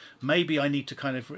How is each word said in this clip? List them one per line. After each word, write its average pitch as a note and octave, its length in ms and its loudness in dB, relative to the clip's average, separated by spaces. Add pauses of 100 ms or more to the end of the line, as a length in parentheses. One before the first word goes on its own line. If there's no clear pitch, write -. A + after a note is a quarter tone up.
(220)
Maybe D#3 380 2
I C#3 80 2
need C#3 220 0
to B2+ 60 -10
kind C3+ 220 -2
of, A#2+ 200 -8